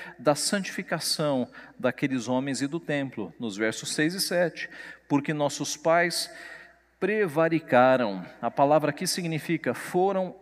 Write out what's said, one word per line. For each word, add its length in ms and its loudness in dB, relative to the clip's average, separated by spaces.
da 160 4
santificação 1120 -2
daqueles 480 -2
homens 340 -2
e 60 0
do 120 -6
templo, 600 -6
nos 180 -6
versos 340 -2
seis 220 0
e 80 -6
sete. 480 -2
"Porque 240 0
nossos 420 -2
pais 540 2
prevaricaram", 1200 4
a 120 -4
palavra 400 4
aqui 160 -6
significa 680 -2
foram 680 0